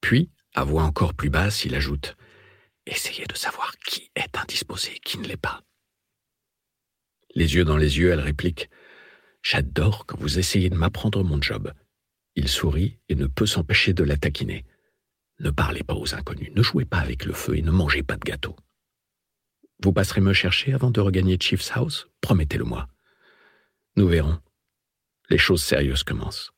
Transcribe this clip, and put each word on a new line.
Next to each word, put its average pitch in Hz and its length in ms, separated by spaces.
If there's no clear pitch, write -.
Puis, 147 280
à 65 100
voix 76 200
encore 78 320
plus 76 160
basse, 92 340
il - 80
ajoute : « 71 420
Essayez - 400
de - 100
savoir - 440
qui - 360
est - 220
indisposé - 580
et - 40
qui - 180
ne - 100
l'est - 100
pas. » - 260
Les 80 220
yeux 90 100
dans 76 120
les 76 200
yeux, 87 140
elle 80 80
réplique : « 73 500
J'adore 76 640
quand - 140
vous 76 180
essayez 92 320
de 90 80
m'apprendre 98 460
mon 73 180
job. » 52 320
Il 73 120
sourit 80 520
et 78 60
ne 69 100
peut 69 220
s'empêcher 95 460
de 85 100
la 73 140
taquiner. « - 480
Ne 151 100
parlez - 320
pas - 140
aux 71 180
inconnus, - 400
ne 104 80
jouez - 240
pas 90 140
avec 69 260
le - 80
feu - 240
et 76 60
ne 80 80
mangez 73 320
pas - 140
de - 60
gâteau. » - 320
Vous 95 100
passerez 98 280
me 95 100
chercher - 420
avant 127 180
de 110 100
regagner 92 400
Chief's - 300
House ? - 360
Promettez-le-moi. 71 680
Nous 101 120
verrons. 80 320
Les - 80
choses 90 240
sérieuses 67 400
commencent. - 540